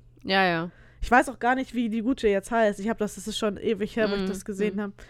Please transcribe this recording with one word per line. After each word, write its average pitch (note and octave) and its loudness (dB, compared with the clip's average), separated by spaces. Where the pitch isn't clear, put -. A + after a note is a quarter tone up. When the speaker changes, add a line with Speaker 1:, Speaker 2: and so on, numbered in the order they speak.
Speaker 1:
Ja, F#3+ 4
ja. F3 0
Speaker 2:
Ich - -4
weiß C4 6
auch B3 -10
gar A#3+ 2
nicht, C4 -6
wie A#3 0
die A3+ -2
Gute A#3+ 0
jetzt G3 2
heißt. G#3+ 2
Ich G3+ -4
hab A3 -2
das, G#3 -2
das G3 -12
ist G#3+ -6
schon G#3 -2
ewig G#3 -2
her, A3 2
wo G3+ -2
ich G3 -2
Speaker 1:
Mhm, F#3 -2
Speaker 2:
das F#3+ -6
gesehen G3+ -2
Speaker 1:
mhm. G#3+ -4
Speaker 2:
hab. G3+ -6